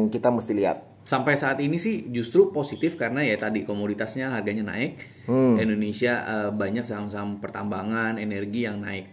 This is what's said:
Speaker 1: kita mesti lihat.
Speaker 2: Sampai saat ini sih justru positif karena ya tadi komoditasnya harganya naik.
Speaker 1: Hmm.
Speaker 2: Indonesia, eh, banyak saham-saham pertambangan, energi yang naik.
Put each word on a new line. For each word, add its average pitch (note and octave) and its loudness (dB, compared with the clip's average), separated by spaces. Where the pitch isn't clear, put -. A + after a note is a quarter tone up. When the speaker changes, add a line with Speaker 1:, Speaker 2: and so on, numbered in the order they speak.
Speaker 1:
kita A2+ 2
mesti A#2 0
lihat. F#2+ 2
Speaker 2:
Sampai C3+ 2
saat C3+ 0
ini C#3+ 0
sih G#3+ -2
justru B2 4
positif - -2
karena B2 -2
ya A#2+ 4
tadi G#2+ 0
komoditasnya G#2 -2
harganya G#2 -2
naik. A#2 -4
Speaker 1:
Hmm. B2+ 6
Speaker 2:
Indonesia, G#2+ 2
eh, G#2 -2
banyak G#2 -2
saham-saham G#2 -6
pertambangan, G#2 -2
energi G#2 -4
yang G#2 -4
naik. G2 -6